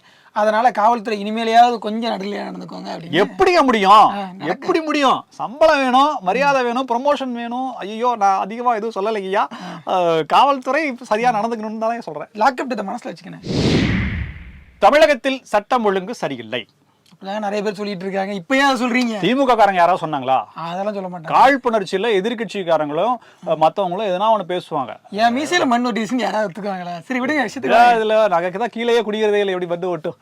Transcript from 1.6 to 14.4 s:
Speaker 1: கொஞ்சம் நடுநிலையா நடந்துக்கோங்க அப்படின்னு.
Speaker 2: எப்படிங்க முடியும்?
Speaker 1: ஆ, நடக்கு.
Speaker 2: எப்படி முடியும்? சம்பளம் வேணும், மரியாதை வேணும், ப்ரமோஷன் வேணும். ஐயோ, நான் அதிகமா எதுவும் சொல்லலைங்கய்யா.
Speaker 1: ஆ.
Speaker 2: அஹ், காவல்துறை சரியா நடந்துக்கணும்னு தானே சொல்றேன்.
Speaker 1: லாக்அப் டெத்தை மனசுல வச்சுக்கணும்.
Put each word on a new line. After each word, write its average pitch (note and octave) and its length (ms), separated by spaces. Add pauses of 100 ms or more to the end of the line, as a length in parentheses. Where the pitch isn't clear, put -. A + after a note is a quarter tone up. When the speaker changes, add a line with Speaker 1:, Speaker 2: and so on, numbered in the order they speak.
Speaker 1:
கொஞ்சம் A3 340
நடுநிலையா G3+ 320
நடந்துக்கோங்க F#3 460
அப்படின்னு. - 340
Speaker 2:
எப்படிங்க F4 380
முடியும்? A3 280
Speaker 1:
ஆ, G#3 200
நடக்கு. F#3+ 360
Speaker 2:
எப்படி C4 340
முடியும்? C#4+ 480
சம்பளம் C#4+ 500
வேணும், C4+ 420
மரியாதை C4 420
வேணும், B3 300
ப்ரமோஷன் C4 400
வேணும். A#3+ 440
ஐயோ, A3 420
நான் G3 200
அதிகமா A3+ 360
எதுவும் G#3 320
சொல்லலைங்கய்யா. G#3 400 (400)
Speaker 1:
ஆ. F#3+ 120
Speaker 2:
அஹ், E3 280
காவல்துறை C4 760
சரியா A#3 300
நடந்துக்கணும்னு A3 460
தானே A3+ 220
சொல்றேன். D#3 340
Speaker 1:
லாக்அப் B3+ 380
டெத்தை G#3 140
மனசுல A3+ 260
வச்சுக்கணும். E3+ 320 (1300)